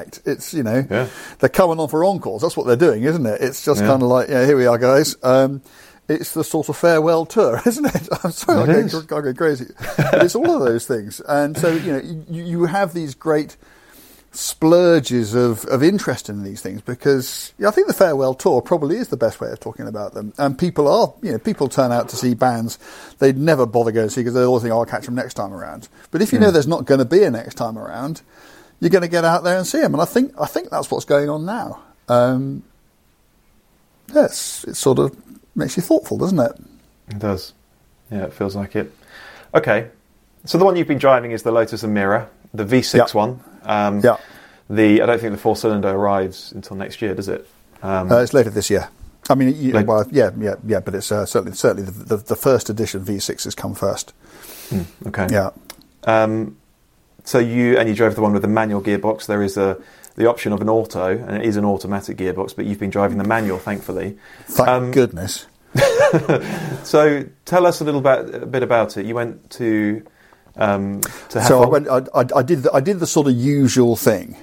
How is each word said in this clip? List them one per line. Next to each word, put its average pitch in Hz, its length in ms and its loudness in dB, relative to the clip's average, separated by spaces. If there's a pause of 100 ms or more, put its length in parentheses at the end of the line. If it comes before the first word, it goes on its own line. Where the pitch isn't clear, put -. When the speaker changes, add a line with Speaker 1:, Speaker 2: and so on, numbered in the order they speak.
Speaker 1:
act. - 240 -20
It's, - 280 -8
you 160 100 -4
know, 120 260 0
Speaker 2:
Yeah. 127 180 -2 (320)
Speaker 1:
they're 131 100 4
coming 165 300 2
on 160 80 -2
for 156 160 0
encores. 139 380 -2
That's 160 160 -2
what 127 100 -4
they're 123 80 4
doing, 127 280 2
isn't 156 220 0
it? 107 160 -2
It's 131 220 -4
just 131 180 0
Speaker 2:
Yeah. 104 60 2
Speaker 1:
kinda 131 180 2
like, 123 240 2
"Yeah, 131 160 2
here 143 120 4
we 127 80 4
are, 120 120 4
guys." 135 460 2
Um, 135 380 2 (480)
it's - 240 -4
the 160 100 -2
sort 156 260 -4
of 139 60 -4
farewell 165 500 2
tour, 143 380 2
<laughs> - 20 2
isn't 240 200 0
it? - 240 -4 (140)
I'm 175 80 -2
sorry, - 320 0
Speaker 2:
It 131 60 2
Speaker 1:
I 160 40 6
go 208 60 6
Speaker 2:
is. 202 140 0 (120)
Speaker 1:
cr-, 160 100 -6
I 151 60 -2
go 135 120 -4
crazy. 143 340 -2 (300)
But - 260 4
it's - 120 2
all 339 180 2
of 294 80 0
those 117 240 0
things. 107 420 -6
And 147 300 0
so, 165 140 0
you 160 220 -2
know, 135 80 -4 (280)
you, 165 140 -8
you 170 220 -2
have 175 280 -2
these 160 220 -8
great 151 400 -2 (800)
splurges 160 1000 2
of, 120 320 0
of 127 160 0
interest 160 480 0
in 101 140 -10
these 98 180 -12
things 101 200 -10
because, - 760 -4
yeah, 202 120 0
I - 20 -2
think 392 160 2
the 285 60 0
farewell 135 420 2
tour 131 260 2
probably 160 360 -2
is 247 100 -6
the - 100 -8
best 113 240 -4
way 120 80 -6
of 120 100 -12
talking - 280 -12
about 104 260 -10
them. 104 240 -10
And 135 200 -2
people 160 300 0
are, 196 240 2 (120)
you 185 80 -4
know, 110 80 -2
people 151 280 -2
turn 127 240 0
out 120 180 0
to - 60 -12
see 123 200 0
bands 117 420 -2 (400)
they'd 135 200 4
never 143 280 4
bother 113 260 0
going 110 160 0
to 101 60 -6
see 127 100 -2
'cause 120 100 -4
they 127 100 4
all 123 160 4
think, 117 140 -2
"Oh, 117 60 2
I'll 117 60 0
catch - 220 -8
'em 123 80 -6
next 123 180 -6
time 98 200 -8
around." 82 340 -14 (240)
But 160 100 0
if 214 100 0
you 247 80 2
Speaker 2:
Mm. 208 40 8
Speaker 1:
know 208 80 6
there's 151 160 4
not 143 180 -2
gonna 135 200 4
be 175 180 6
a 160 80 2
next 113 240 -8
time 113 240 -6
around, 120 420 -10 (580)
you're 165 120 2
gonna 175 160 4
get 165 180 0
out 170 180 2
there 180 140 2
and 185 80 -2
see 294 160 -2
'em. 180 120 2
And 143 80 0
I - 40 2
think, 254 340 0
I 151 60 -2
think 349 240 -6
that's 147 220 -6
what's - 140 -6
going 147 240 2
on 156 160 -4
now. 196 340 -8 (280)
Um, 127 540 0 (1500)
yes, - 540 0
it 110 80 -10
sort 131 240 2
of 139 160 0 (400)
makes - 220 -4
you 175 60 -2
thoughtful, - 340 0
doesn't 170 220 0
it? 117 120 2 (580)
Speaker 2:
It 104 100 -8
does. 101 340 -4 (580)
Yeah, 101 140 -6
it - 80 -10
feels 98 220 -6
like 101 200 -8
it. - 180 -6 (640)
Okay. 117 320 0 (580)
So - 120 -2
the 185 80 6
one 190 100 4
you've 160 120 -2
been 151 120 0
driving 123 320 4
is 113 120 -6
the - 80 0
Lotus 113 320 0
Emira, 104 420 0 (280)
the 107 100 -6
V 120 180 2
six 117 340 2
Speaker 1:
Yeah. 107 40 2
Speaker 2:
one. 123 200 -2 (260)
Um, 104 360 -2
Speaker 1:
Yeah. 113 140 4 (540)
Speaker 2:
the, 107 320 4
I - 40 2
don't 117 140 2
think 113 140 -6
the 98 60 -8
four-cylinder 107 500 0
arrives 98 640 -2
until 101 220 -14
next 101 240 -12
year, 104 120 -4
does 98 140 -8
it? - 180 -8 (380)
Um, 95 260 -2
Speaker 1:
Uh, 117 100 6
it's 123 140 0
later 120 160 4
this 101 200 -4
year. 92 180 0 (420)
I 131 60 6
mean, 131 220 2
you, 131 160 -2
Speaker 2:
Late- 107 120 4
Speaker 1:
well, 107 240 2
yeah, 120 200 4 (100)
yeah, 101 160 -2 (100)
yeah, 107 140 0
but 98 160 -8
it's, - 160 -6
uh, 104 140 -2
certainly, 98 320 -2
certainly 101 260 0
the, 95 320 -6
the, - 80 -2
the - 140 -4
first 131 320 0
edition 104 320 -6
V 98 180 -6
six - 240 -8
has 101 120 -10
come 104 180 -8
first. - 400 -6 (560)
Speaker 2:
Hmm, 95 120 -4 (260)
okay. 98 220 -4
Speaker 1:
Yeah. 98 200 0 (560)
Speaker 2:
Um, 110 500 0 (680)
so - 140 2
you, 120 380 2
and 113 120 2
you 107 60 0
drove 107 200 2
the 110 60 -2
one 107 100 4
with 98 100 0
the 104 60 -2
manual 107 340 0
gearbox. 104 440 -2
There 104 180 -2
is 98 140 -4
a, 98 200 0 (380)
the 110 140 4
option - 240 -2
of 101 80 -2
an 104 80 -2
auto, 107 400 -2
and 98 260 -4
it 110 100 -4
is 107 120 0
an 101 80 0
automatic 98 520 -4
gearbox, 92 380 -6
but 104 100 -6
you've 101 140 -6
been 101 100 -6
driving 101 280 0
the 98 80 -2
manual, 107 320 -2
thankfully. 95 600 -8 (300)
Speaker 1:
Thank 127 220 0
Speaker 2:
Um, 127 220 0
Speaker 1:
goodness. 107 540 0 (300)
Speaker 2:
<laughs> - 1080 0
So 147 420 2 (200)
tell 180 200 2
us 170 160 2
a - 20 -4
little 147 180 -2
bit, 131 420 0
a - 20 -10
bit 123 180 2
about 113 340 2
it. 101 80 -4
You 113 100 -6
went 120 360 -8
to, 110 500 0 (540)
um, 98 460 -2 (280)
to 117 100 -4
have 110 80 0
Speaker 1:
So 127 120 6
I 123 40 8
Speaker 2:
fun? 123 80 4
Speaker 1:
went, 147 180 2
I, 131 320 0
I, 120 40 2 (120)
I 135 60 4
did 139 200 0
the, 143 100 2
I 139 60 6
did 180 200 -2
the 165 80 -2
sort 151 200 2
of 131 60 6
usual 123 640 4
thing. 101 480 0